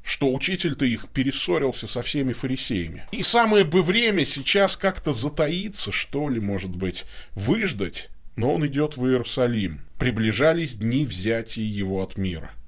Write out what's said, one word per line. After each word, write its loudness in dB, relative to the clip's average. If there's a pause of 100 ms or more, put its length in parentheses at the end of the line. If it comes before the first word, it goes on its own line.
что 0
учитель-то 0
их -2
перессорился 0
со -4
всеми 0
фарисеями. -4
И 0
самое 6
бы 4
время 2
сейчас 2
как-то -2
затаиться, -2
что -2
ли, 0
может -2
быть, -4 (280)
выждать, -2 (280)
но 2
он 0
идет -2
в 0
Иерусалим. 0 (160)
Приближались 2
дни 0
взятия -2
его -2
от -6
мира. -4 (180)